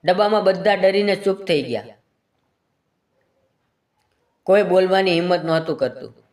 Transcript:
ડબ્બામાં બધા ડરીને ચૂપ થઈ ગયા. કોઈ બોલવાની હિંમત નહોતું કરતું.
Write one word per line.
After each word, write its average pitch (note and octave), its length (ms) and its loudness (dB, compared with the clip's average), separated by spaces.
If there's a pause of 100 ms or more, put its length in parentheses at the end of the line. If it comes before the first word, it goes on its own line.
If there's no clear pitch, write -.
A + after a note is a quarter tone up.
ડબ્બામાં G#3 400 0
બધા F#3+ 300 2
ડરીને G3 420 0
ચૂપ G3 280 -4
થઈ D3+ 180 0
ગયા. A2 220 -8 (2500)
કોઈ G3+ 200 4
બોલવાની F#3 500 2
હિંમત E3+ 320 0
નહોતું D#3+ 320 -2
કરતું. B2 380 -6 (180)